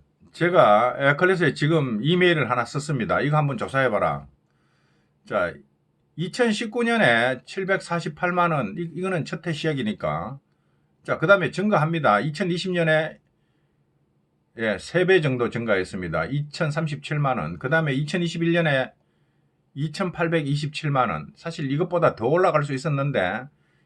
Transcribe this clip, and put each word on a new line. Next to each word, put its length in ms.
제가 680
에어클래스에 560
지금 480
이메일을 480
하나 160
썼습니다. 560
"이거 160
한번 180
조사해봐라." 720
자, 300
이천십구 680
년에 640
칠백사십팔만 1080
원, 240
이, 180
이거는 300
첫 220
해 60
시작이니까. 840
자, 160
그 80
다음에 240
증가합니다. 680
이천이십 520
년에, 460
예, 200
세 280
배 140
정도 280
증가했습니다. 800
이천삼십칠만 1120
원. 200
그 120
다음에 240
이천이십일 580
년에 400
이천팔백이십칠만 1300
원. 280
사실 340
이것보다 460
더 100
올라갈 380
수 100
있었는데 720